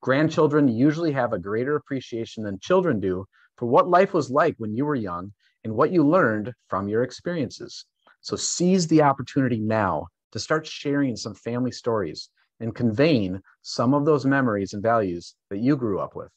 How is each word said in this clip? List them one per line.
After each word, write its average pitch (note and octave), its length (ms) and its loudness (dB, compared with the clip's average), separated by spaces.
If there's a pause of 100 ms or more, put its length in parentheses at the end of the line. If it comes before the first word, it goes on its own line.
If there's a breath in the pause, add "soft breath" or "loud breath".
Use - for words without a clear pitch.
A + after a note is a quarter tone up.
Grandchildren D3 640 4
usually D3 440 2
have B2 200 -2
a G#2+ 60 -4
greater A2+ 380 -4
appreciation A#2 680 -8
than G2 160 -8
children F3+ 400 2
do F#2 240 -2 (320 soft breath)
for - 80 -8
what D#3+ 240 4
life F3+ 240 4
was C3 180 0
like D3 280 2
when G#2+ 160 -6
you B2+ 100 -2
were D3 100 -2
young F#2+ 380 -6 (320)
and A2 100 -6
what B2+ 160 2
you E3+ 160 4
learned A#2+ 460 2 (160)
from G2 200 -4
your A2 140 0
experiences. B2+ 840 -8 (340 soft breath)
So - 160 -6
seize F3+ 500 0
the D#3+ 140 6
opportunity C3+ 600 2
now G#2 480 0 (240)
to A2 60 -8
start D#3 280 -2
sharing C#3+ 500 -2
some G2+ 180 -10
family A#2+ 380 -4
stories G#2+ 560 -4 (320)
and A2+ 140 -6
conveying A2 680 2 (220 soft breath)
some B2+ 320 0
of C#3+ 100 2
those D3 220 2
memories A#2+ 480 0
and G#2 80 -8
values G2 540 0 (120)
that G2+ 120 -6
you C3 140 2
grew G#2+ 260 -2
up C#2 140 -8
with. - 220 -12